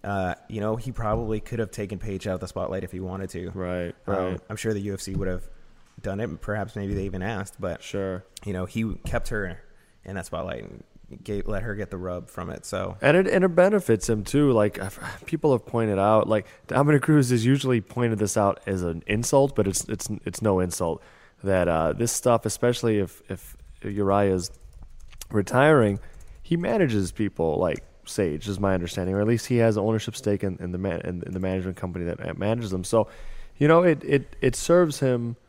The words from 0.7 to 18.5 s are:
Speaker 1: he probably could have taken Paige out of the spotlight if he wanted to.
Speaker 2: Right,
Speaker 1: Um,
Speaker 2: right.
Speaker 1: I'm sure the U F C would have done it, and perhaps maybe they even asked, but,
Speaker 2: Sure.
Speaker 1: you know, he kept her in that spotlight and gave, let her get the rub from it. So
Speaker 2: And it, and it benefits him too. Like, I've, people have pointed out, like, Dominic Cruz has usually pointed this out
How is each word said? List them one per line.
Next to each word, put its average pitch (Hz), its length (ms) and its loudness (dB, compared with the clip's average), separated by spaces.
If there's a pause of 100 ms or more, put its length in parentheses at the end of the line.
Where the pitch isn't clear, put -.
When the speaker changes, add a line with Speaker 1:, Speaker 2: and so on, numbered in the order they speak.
Speaker 1:
he 117 160 -8
probably 110 480 -2
could - 180 -8
have 110 140 -4
taken 104 260 -6
Paige 95 300 -6
out 92 80 -2
of 90 60 -6
the 92 60 -8
spotlight 95 360 -6
if 90 80 -12
he 90 80 -10
wanted 92 320 -8
to. 90 240 -8
Speaker 2:
Right, 90 400 -6 (100)
Speaker 1:
Um, 98 100 -2
Speaker 2:
right. 92 260 -4 (100)
Speaker 1:
I'm 107 40 -6
sure 110 160 -4
the 101 100 -2
U 98 120 -6
F 95 80 -8
C 95 140 -8
would 95 120 -2
have 90 220 -6 (500)
done 98 200 -6
it, 117 100 -4
and 82 100 -12
perhaps 104 360 -6
maybe 101 180 -4
they 98 120 -4
even 95 180 -6
asked, 101 360 -6
but, 87 220 -6
Speaker 2:
Sure. 95 420 -6 (220)
Speaker 1:
you 104 80 -6
know, 90 120 -4
he 110 280 -4 (100)
kept - 260 -2
her 98 300 -4 (460)
in 95 100 -10
that 90 120 -8
spotlight 80 340 -8
and 50 220 -16 (400)
gave, 104 240 -6
let 92 160 -2
her 113 100 -6
get 101 160 -8
the 95 80 -10
rub 90 320 -8
from 87 220 -10
it. - 160 -12
So 95 340 -6
Speaker 2:
And 147 160 6
it, 190 100 4
and 185 160 4
it 175 120 2
benefits 180 520 4
him 107 160 0
too. 143 280 4
Like, 107 280 4
I've, 95 200 -8 (260)
people 151 280 2
have 117 120 0
pointed 110 320 2
out, 104 320 6
like, 107 160 2 (220)
Dominic 143 340 4
Cruz 143 300 6
has 117 160 4
usually 131 340 4
pointed 113 380 0
this 104 180 0
out 101 300 4